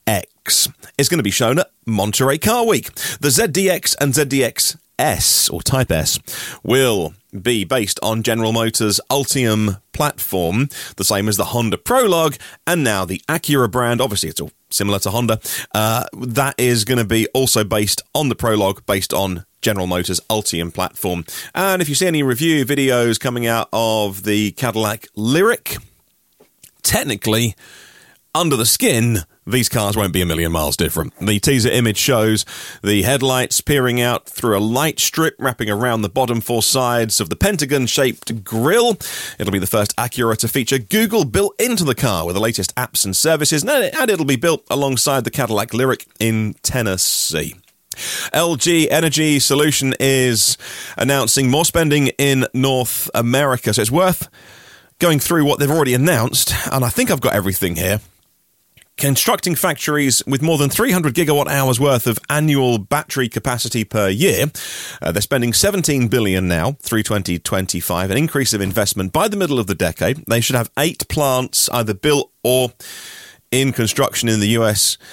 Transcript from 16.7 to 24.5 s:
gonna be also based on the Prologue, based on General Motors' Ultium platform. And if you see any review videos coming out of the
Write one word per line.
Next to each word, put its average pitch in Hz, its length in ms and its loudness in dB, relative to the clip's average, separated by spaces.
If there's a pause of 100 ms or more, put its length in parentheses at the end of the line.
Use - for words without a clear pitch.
gonna 120 200 0
be 113 280 2
also 127 300 2
based 104 380 -2 (120)
on 147 160 0
the 113 60 -2
Prologue, 104 500 0
based 98 280 -2
on 92 320 -4 (160)
General 98 260 -2
Motors' 90 320 -2 (100)
Ultium 87 440 -2
platform. - 520 -6 (300)
And 185 260 0
if 151 80 -4
you 143 60 -2
see 185 120 0
any 160 140 2
review 139 440 2
videos 123 540 2
coming 120 280 -2
out 117 260 0
of 107 500 0
the 104 280 2